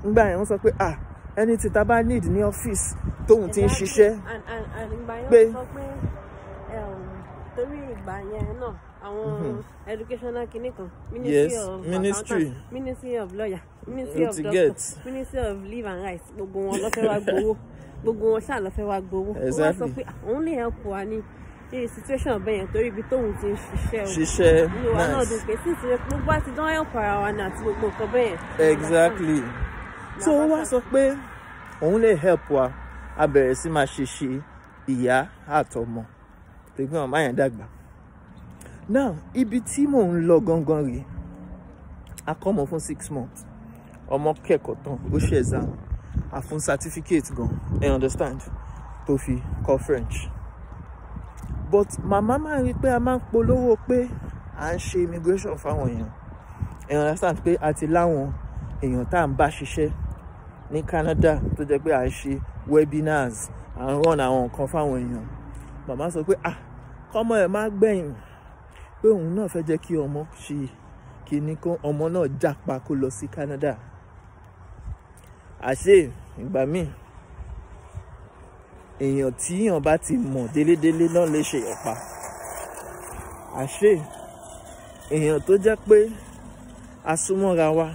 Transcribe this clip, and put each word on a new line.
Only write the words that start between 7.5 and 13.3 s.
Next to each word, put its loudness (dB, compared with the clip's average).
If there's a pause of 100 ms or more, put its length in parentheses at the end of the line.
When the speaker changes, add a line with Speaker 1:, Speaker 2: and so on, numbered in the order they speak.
Speaker 2:
torí -4 (160)
ìgbà -10 (160)
yẹn -6
náà, -8 (300)
àwọn -6
Speaker 1:
Mhm. -6 (260)
Speaker 2:
educational -8
kinní -8
kan, -12 (220)
Ministry 2
Speaker 1:
Yes, -4
Speaker 2:
of -8
Speaker 1:
ministry. -2
Speaker 2:
Accountant, -6
Ministry -8
of -6